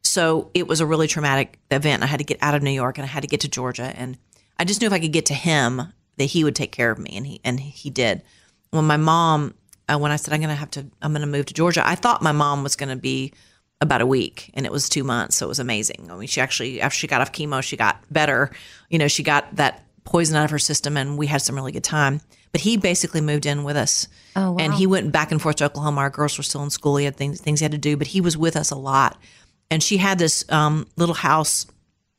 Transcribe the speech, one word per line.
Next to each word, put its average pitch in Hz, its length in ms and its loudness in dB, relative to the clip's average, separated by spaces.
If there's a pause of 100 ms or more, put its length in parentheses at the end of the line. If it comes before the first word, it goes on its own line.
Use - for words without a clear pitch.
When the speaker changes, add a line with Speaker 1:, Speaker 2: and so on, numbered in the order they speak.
Speaker 1:
So 160 520 0
it 175 120 0
was 156 140 0
a 160 60 2
really 156 200 2
traumatic 139 540 0 (100)
event. 143 320 2
I 113 40 2
had 147 120 0
to 147 60 -6
get 151 160 -4
out 147 160 2
of 143 80 0
New 139 60 0
York 135 280 -4
and 139 60 -8
I 139 40 -8
had 143 120 -8
to 143 80 -8
get 147 140 -2
to 143 60 -2
Georgia. 127 460 -6
And 127 240 -10 (400)
I 170 60 0
just 202 160 -2
knew 226 80 2
if 202 40 2
I 190 60 2
could 160 140 -2
get 160 140 2
to 147 80 2
him, 143 580 0 (280)
that 139 60 4
he 160 180 2
would 147 100 2
take - 160 -4
care 117 220 0
of 107 60 -6
me, 90 180 -12
and 131 100 -8
he, 139 180 -14
and 123 140 -2
he 139 320 -10
did. 117 320 0 (480)
When 156 140 2
my 151 140 4
mom, 160 560 2 (340)
uh, 147 100 2
when 147 140 0
I 147 40 0
said, 151 180 -4
"I'm 151 60 0
gonna 156 140 -2
have 147 180 -10
to, 139 140 -10 (160)
I'm 151 100 -2
gonna 151 140 -2
move 143 200 -2
to - 80 -14
Georgia," 165 300 2
I 170 120 2
thought - 260 2
my 156 100 4
mom 143 300 2
was 139 140 -2
gonna 135 200 -6
be 131 360 -4 (480)
about 147 220 2
a 123 40 2
week, 127 480 0
and 135 120 -6
it - 60 -6
was 139 180 -2
two 147 120 0
months, 120 340 0
so - 100 -2
it - 20 -4
was - 100 -4
amazing. 110 520 -4
I 87 60 -16
mean, 101 120 -12
she - 140 -2
actually, 131 400 -4
after 135 160 0
she - 80 -4
got 127 160 2
off - 100 -2
chemo, 139 300 -4
she 135 160 -6
got 110 220 2 (120)
better. 143 380 2 (400)
You 165 80 2
know, 147 100 4
she 147 140 0
got 143 340 2
that - 260 0 (220)
poison 160 320 2
out 151 80 4
of 151 60 0
her 151 80 -2
system, 147 400 -2
and 139 200 -4
we 147 80 0
had 143 160 0
some 139 140 -4
really 135 160 -6
good - 120 -6
time. 147 360 2 (320)
But 151 80 0
he 220 160 2
basically 175 440 0
moved 147 260 0
in 143 180 0
with 143 120 -2
us. - 320 0 (280)
Speaker 2:
Oh, 190 160 0
wow. 170 60 -2
Speaker 1:
And 156 160 0
he 185 120 4
went 185 260 2
back 156 200 2
and 156 80 2
forth 151 160 0
to 151 100 0
Oklahoma. 147 360 -2
Our 139 80 0
girls 147 260 -2
were 147 60 -8
still 139 220 -6
in 143 60 -4
school. 143 260 0
He 143 80 2
had 139 120 -2
things, 143 240 -4
things 151 200 0
he 156 40 2
had 151 80 0
to 151 60 -2
do, 147 180 2
but 139 120 -2
he 190 120 0
was 170 160 2
with 160 200 0
us 151 160 -2
a 139 40 -6
lot. 135 400 2 (540)
And 160 120 2
she - 160 2
had 190 200 4
this, 165 320 2
um, 151 460 2
little 170 180 2
house 156 520 2 (520)